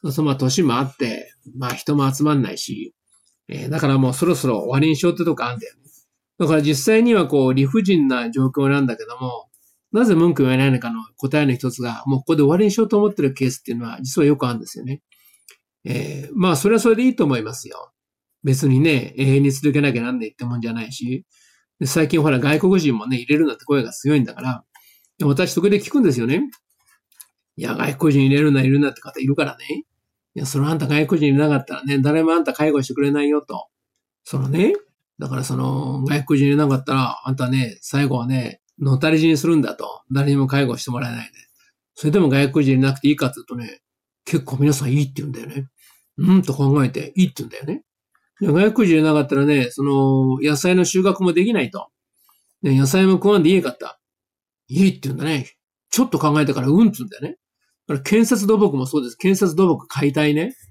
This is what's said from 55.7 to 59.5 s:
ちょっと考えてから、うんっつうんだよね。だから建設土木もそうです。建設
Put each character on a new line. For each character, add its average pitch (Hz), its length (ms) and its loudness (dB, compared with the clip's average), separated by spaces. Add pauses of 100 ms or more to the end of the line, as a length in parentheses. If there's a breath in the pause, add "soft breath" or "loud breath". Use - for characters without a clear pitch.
ち - 100 -2
ょ 262 40 2
っ 254 60 -8
と 151 80 -2
考 151 200 2
え 151 60 2
て 139 80 -2
か 131 80 -4
ら、 127 80 -2
う 185 160 6
ん 220 40 6
っ - 20 4
つ - 100 -10
う 127 40 -8
ん 104 40 -14
だ - 80 -18
よ - 60 -12
ね。 185 160 -10 (480)
だ 147 80 -4
か 139 40 -4
ら - 20 -6
建 220 260 2
設 202 200 0
土 214 120 4
木 185 180 2
も 127 80 -2
そ 143 160 -2
う 127 40 -6
で 123 60 -10
す。 - 60 -20
建 185 200 0
設 185 180 0